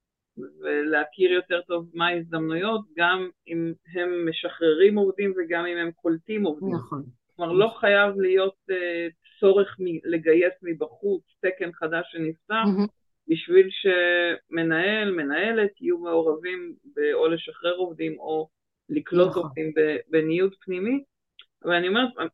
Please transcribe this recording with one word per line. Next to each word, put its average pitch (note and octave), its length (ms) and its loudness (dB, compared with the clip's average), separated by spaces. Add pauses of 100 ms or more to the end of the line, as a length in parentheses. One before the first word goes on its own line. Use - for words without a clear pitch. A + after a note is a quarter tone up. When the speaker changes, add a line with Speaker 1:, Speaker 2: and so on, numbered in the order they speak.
(380)
Speaker 1:
ולהכיר D3+ 920 -2
יותר F3 300 0
טוב E3+ 320 -6
מה E3+ 140 0
ההזדמנויות, E3+ 720 -2 (160)
גם F3+ 320 0 (180)
אם E3 260 -4 (200)
הם F3 360 -2
משחררים E3 680 4
עובדים G3 420 0
וגם E3+ 280 -2
אם F3 120 -4
הם E3+ 140 -4
קולטים E3+ 520 -2
עובדים. F3 320 -2
Speaker 2:
נכון. D3 280 -8 (320)
Speaker 1:
כלומר, F3 180 -6
לא F#3+ 120 6
Speaker 2:
נכון. A3+ 140 -4
Speaker 1:
חייב G3+ 400 4
להיות, F#3+ 360 2 (160)
אה, F3 360 -4 (320)
צורך G3 400 4
מ-, E3+ 320 -6
לגייס E3 420 4 (100)
מבחוץ, E3+ 600 -4 (180)
תקן F#3 320 -4
חדש E3 380 -4
שנפתח, E3 540 -4
Speaker 2:
מהמם. G3+ 200 2 (420)
Speaker 1:
בשביל F3 420 4
שמנהל, F3 1400 0
מנהלת, F#3+ 680 -2
יהיו E3+ 160 -2
מעורבים E3+ 760 -2 (220)
ב-, D3 180 0
או D3+ 140 2
לשחרר E3 480 -4
עובדים, D#3+ 440 -6
או D#3 280 -4 (420)
לקלוט F3 400 2
Speaker 2:
נכון. F3 140 -2
Speaker 1:
עובדים D#3 320 -8
ב-, D#3 220 2 (100)
בניוד E3 480 0 (100)
פנימי. G#3 380 -4 (600)
אבל E3+ 100 -2
אני F3 140 0
אומרת, A#3+ 220 2 (240)